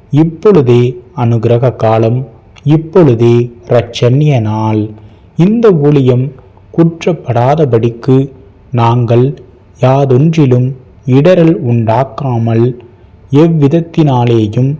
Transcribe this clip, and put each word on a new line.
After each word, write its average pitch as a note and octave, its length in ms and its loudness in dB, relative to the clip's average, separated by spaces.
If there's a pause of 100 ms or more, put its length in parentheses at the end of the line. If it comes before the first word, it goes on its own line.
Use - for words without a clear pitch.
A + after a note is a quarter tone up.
(220)
இப்பொழுதே D#3 600 2 (340)
அனுக்கிரக A#2 600 -2
காலம், A2+ 500 0 (420)
இப்பொழுதே A#2+ 800 2 (140)
இரட்சணிய B2+ 760 0
நாள். G#2+ 420 -2 (560)
இந்த G#3+ 420 2
ஊழியம் C3+ 460 0 (460)
குற்றப்படாதபடிக்கு C3+ 1600 -2 (420)
நாங்கள் A#2+ 680 0 (400)
யாதொன்றிலும் C3 880 0 (400)
இடறல் E3 560 2
உண்டாக்காமல் A#2 1000 -2 (680)
எவ்விதத்தினாலேயும் C3+ 1500 0